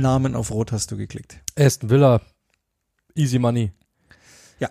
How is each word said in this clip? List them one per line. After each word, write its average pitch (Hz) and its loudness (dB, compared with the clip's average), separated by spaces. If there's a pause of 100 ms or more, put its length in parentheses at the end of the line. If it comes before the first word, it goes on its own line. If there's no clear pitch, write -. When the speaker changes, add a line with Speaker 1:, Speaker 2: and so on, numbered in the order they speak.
Speaker 1:
Namen 131 0
auf 120 -6
Rot 113 -4
hast 110 -6
du 107 -10
geklickt? - -14 (200)
Speaker 2:
Aston 135 0
Villa. 127 6 (960)
Easy 127 0
Money. 120 0 (880)
Speaker 1:
Ja, - -6